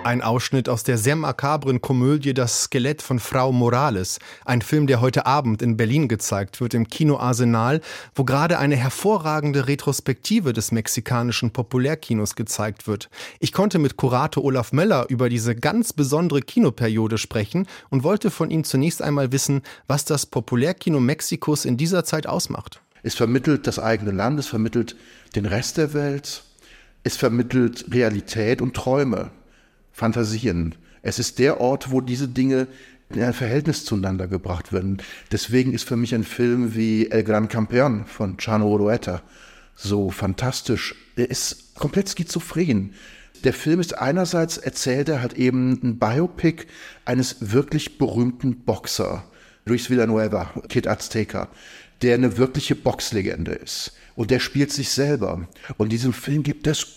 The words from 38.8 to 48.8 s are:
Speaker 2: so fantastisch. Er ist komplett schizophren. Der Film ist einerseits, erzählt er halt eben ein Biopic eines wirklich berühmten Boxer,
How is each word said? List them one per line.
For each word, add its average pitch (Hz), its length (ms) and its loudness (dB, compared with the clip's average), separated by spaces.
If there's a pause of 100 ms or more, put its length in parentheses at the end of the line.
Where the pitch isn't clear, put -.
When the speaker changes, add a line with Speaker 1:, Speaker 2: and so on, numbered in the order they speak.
Speaker 2:
so 98 360 -2
fantastisch. 104 840 -4 (220)
Er 135 140 0
ist - 440 -8
komplett - 340 -2
schizophren. 156 840 -2 (500)
Der 127 80 6
Film 165 280 2
ist 175 180 -4
einerseits, 170 580 0
erzählt 143 540 -2
er 139 100 0
halt 120 140 -4
eben 127 480 2
ein 117 160 0
Biopic 160 680 0 (400)
eines 123 480 -2
wirklich 143 460 0
berühmten 120 680 0
Boxer, 95 600 -4 (420)